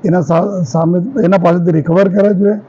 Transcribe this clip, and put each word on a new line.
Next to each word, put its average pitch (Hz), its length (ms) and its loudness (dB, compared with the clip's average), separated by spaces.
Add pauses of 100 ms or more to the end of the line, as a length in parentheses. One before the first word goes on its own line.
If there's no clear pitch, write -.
એના 180 160 2
સા-, 175 420 -2
સામે 165 360 0 (260)
એના 190 140 2
પાસેથી 175 320 0
રિકવર 165 380 0
કરવા 202 240 2
જોઈએ. 202 220 0 (140)